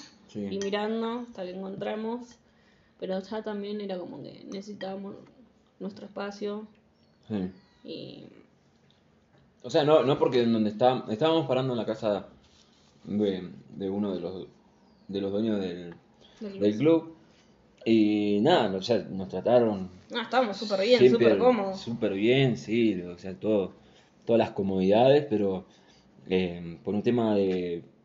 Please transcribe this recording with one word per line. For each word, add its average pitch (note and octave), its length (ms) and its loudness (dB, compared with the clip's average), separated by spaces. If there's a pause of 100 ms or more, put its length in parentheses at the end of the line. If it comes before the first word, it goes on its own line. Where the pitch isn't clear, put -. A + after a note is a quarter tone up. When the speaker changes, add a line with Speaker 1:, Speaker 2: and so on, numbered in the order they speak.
(280)
Speaker 1:
Sí. G3+ 220 -8
Speaker 2:
y G3 100 -4
mirando A3 600 -4 (100)
hasta G3 140 -12
que F3+ 80 -10
encontramos, G#3+ 760 -8 (720)
pero F#3 220 -6
ya G#3+ 220 -10
también G#3 380 -8
era F#3+ 180 -6
como - 240 -12
que - 280 -18
necesitábamos G3 640 -12 (640)
nuestro G3 280 -12
espacio. G#3 600 -10 (600)
Speaker 1:
Sí. F#2 240 -4 (360)
Speaker 2:
Y - 360 -14 (1400)
Speaker 1:
O A#2+ 60 -12
sea, D3+ 140 2
no, D3 200 6
no D3 160 2
porque B2+ 220 2
en A#2 100 2
donde G#2+ 200 2
está-, B2 380 2
estábamos D#3 380 0
parando C3 260 0
en A#2+ 60 -4
la G#2 60 -6
casa G#2 420 -2 (760)
de, F#2+ 440 -2 (260)
de F#2+ 160 -6
uno G2+ 240 -4
de F2 60 -6
los, F2 260 -10 (600)
de G2 140 -6
los G2 100 -4
dueños G#2 300 0
del, F2 320 -8 (460)
Speaker 2:
Del G#3 200 -12
Speaker 1:
del G#2+ 180 2
Speaker 2:
club. D#3+ 260 4
Speaker 1:
club. - 120 -18 (680)
Y G#2 560 4
nada, B2 340 4
o F#2+ 60 -4
sea, G#2+ 180 0 (100)
nos F#2+ 200 -8
trataron G2 600 2 (200)
Speaker 2:
No, A#3 120 -6
estábamos A#3 360 -2
súper G3+ 240 -2
bien, A#3+ 180 6
Speaker 1:
siempre A3+ 280 8
Speaker 2:
súper G#3 100 6
cómodos. G3+ 420 2
Speaker 1:
súper A2+ 340 -2
bien, A#2 440 4
sí, A2 460 0
o F2 160 -12
sea, F#2+ 160 -10
todo, G2 380 0 (520)
todas A#2 140 4
las G#2+ 120 2
comodidades, G2+ 800 4
pero, G2 360 -2 (640)
eh, F2 540 -2
por G2 120 -4
un G2+ 80 -2
tema A#2 320 2
de F2+ 480 -2 (220)